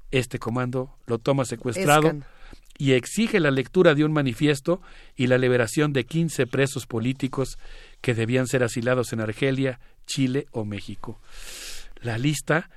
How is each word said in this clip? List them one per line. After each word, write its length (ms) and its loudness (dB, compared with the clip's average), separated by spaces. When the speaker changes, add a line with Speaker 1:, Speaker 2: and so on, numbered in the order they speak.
Speaker 1:
este 280 -2
comando 560 -4
lo 120 -2
toma 260 0
secuestrado 640 2
Speaker 2:
Escan. 160 -4
Speaker 1:
y 140 2
exige 460 2
la 120 4
lectura 440 4
de 100 2
un 80 2
manifiesto 680 0
y 100 0
la 120 4
liberación 540 2
de 120 0
quince 420 0
presos 400 -2
políticos 720 -2
que 140 0
debían 320 0
ser 180 0
asilados 480 0
en 80 -2
Argelia, 580 -2
Chile 440 0
o 140 -6
México. 560 -10
La 180 -4
lista 580 0